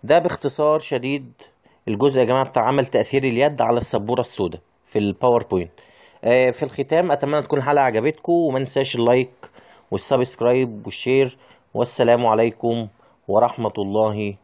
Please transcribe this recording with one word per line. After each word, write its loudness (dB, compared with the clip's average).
ده 4
باختصار 0
شديد -4
الجزء 2
يا 6
جماعة 2
بتاع 0
عمل 2
تأثير -2
اليد 0
على 2
السبورة -4
السوداء -6
في -4
الباوربوينت. 0
آه، 4
في -6
الختام -2
أتمنى -2
تكون -2
الحلقة 2
عجبتكم، -2
وما 0
ننساش -4
اللايك 2
والسبسكرايب 0
والشير، -2
والسلام 2
عليكم 0
ورحمة 0
الله -2